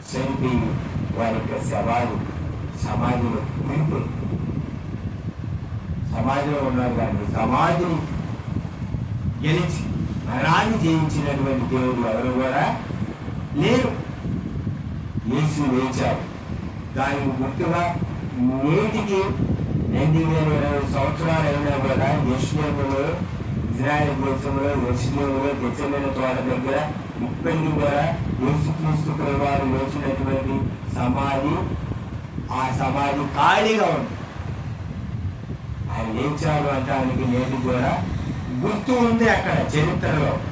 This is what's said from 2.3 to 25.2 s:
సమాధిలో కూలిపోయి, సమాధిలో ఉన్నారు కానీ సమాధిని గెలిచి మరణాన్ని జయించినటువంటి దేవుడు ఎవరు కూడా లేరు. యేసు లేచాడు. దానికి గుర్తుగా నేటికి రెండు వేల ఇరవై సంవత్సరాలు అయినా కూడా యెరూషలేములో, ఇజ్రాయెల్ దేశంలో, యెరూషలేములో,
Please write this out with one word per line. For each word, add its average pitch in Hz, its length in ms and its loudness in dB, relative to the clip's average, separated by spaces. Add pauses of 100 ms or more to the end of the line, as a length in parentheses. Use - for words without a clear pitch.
సమాధిలో - 560 0 (260)
కూలిపోయి, - 420 0 (2000)
సమాధిలో 139 460 0 (100)
ఉన్నారు 123 300 2
కానీ - 260 0 (120)
సమాధిని 160 600 2 (1500)
గెలిచి 165 380 2 (460)
మరణాన్ని 180 560 2
జయించినటువంటి 139 920 2
దేవుడు 127 380 2
ఎవరు 123 280 0
కూడా 131 240 2 (1000)
లేరు. 226 300 4 (1400)
యేసు 151 300 2 (120)
లేచాడు. 131 500 0 (720)
దానికి 139 320 0 (100)
గుర్తుగా 165 440 0 (800)
నేటికి 202 560 2 (760)
రెండు 156 240 4 (100)
వేల 156 180 2 (100)
ఇరవై 143 240 2 (140)
సంవత్సరాలు 151 540 2
అయినా 147 340 2
కూడా 135 320 2
యెరూషలేములో, 139 880 0 (680)
ఇజ్రాయెల్ 143 520 2
దేశంలో, 135 500 0
యెరూషలేములో, 135 760 0 (120)